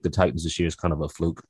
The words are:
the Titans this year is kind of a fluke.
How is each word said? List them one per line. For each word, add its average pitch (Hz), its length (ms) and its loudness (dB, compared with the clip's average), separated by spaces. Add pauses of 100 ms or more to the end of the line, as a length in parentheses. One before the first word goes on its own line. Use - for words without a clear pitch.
the 85 100 -2
Titans 80 320 2
this 82 160 -2
year 87 80 2
is 80 80 -4
kind 87 180 0
of 76 80 -2
a 76 80 -4
fluke. 82 400 -2